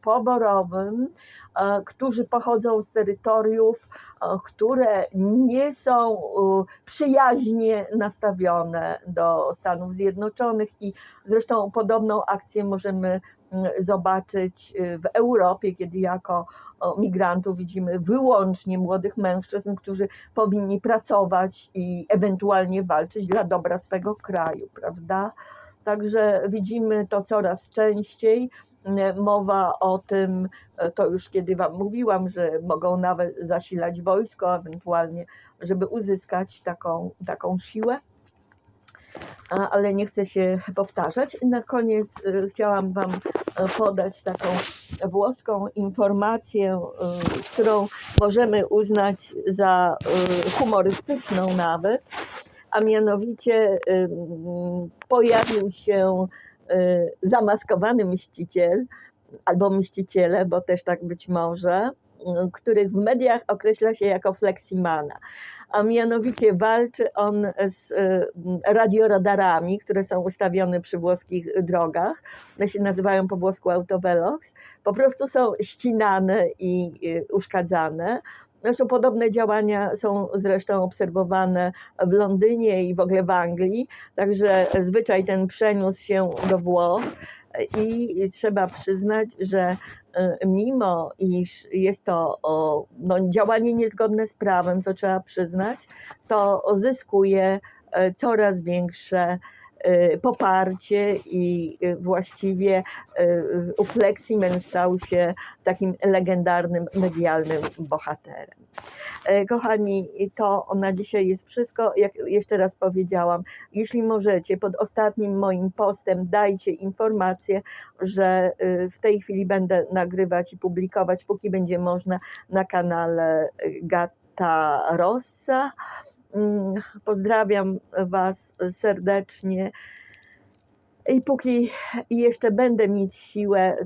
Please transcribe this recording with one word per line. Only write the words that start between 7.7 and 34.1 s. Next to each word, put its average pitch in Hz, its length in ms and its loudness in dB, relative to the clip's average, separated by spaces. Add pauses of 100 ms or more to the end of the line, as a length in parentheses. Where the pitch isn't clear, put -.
nastawione 175 1120 -2
do 165 480 0
Stanów 180 400 -6
Zjednoczonych 208 760 -2 (140)
i 202 100 -6 (340)
zresztą 220 440 0
podobną 214 540 0
akcję 202 400 -4
możemy, 190 560 -2 (320)
mm, 185 260 -2
zobaczyć, 190 1000 -2
y, 175 180 -4
w 170 160 -4
Europie, 196 600 2
kiedy 180 240 -8
jako, 180 480 -2 (360)
o, 185 180 -2
migrantów 185 560 0
widzimy 180 420 -4
wyłącznie 190 800 2
młodych 185 380 -2
mężczyzn, 196 580 -4
którzy 196 340 -4 (260)
powinni 202 460 0
pracować 196 960 0
i 180 340 -6
ewentualnie 190 720 2
walczyć 175 440 -2
dla 190 180 0
dobra 175 340 -2
swego 190 360 -6
kraju, 170 600 -6
prawda? 190 580 -6 (520)
Także 208 640 2
widzimy 214 580 0
to 202 160 -2
coraz 196 460 -2
częściej. 220 840 2 (340)
Mm, 196 380 0
mowa 196 580 2
o 185 180 2
tym, 185 500 -2 (280)
e, 170 140 -2
to 196 160 0
już 185 220 -2
kiedy 185 280 -2
wam 170 180 -2
mówiłam, 202 540 -2
że 175 220 -2 (120)
mogą 175 340 0
nawet 180 440 0
zasilać 175 640 -4
wojsko, 185 520 0